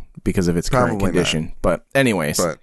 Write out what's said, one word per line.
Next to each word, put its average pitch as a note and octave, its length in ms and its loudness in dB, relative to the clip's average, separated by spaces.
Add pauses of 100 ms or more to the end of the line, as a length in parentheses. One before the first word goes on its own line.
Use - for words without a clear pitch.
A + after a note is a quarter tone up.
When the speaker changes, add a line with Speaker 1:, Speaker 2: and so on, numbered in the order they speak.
(220)
Speaker 1:
because F#2 240 0
of E2+ 100 2
its E2+ 120 -2
current B2 220 2
Speaker 2:
Probably G2 160 0
not. E2+ 80 0
Speaker 1:
condition. E2 460 0
But F2 320 0
anyways, G2+ 440 0
Speaker 2:
But, E2+ 260 -2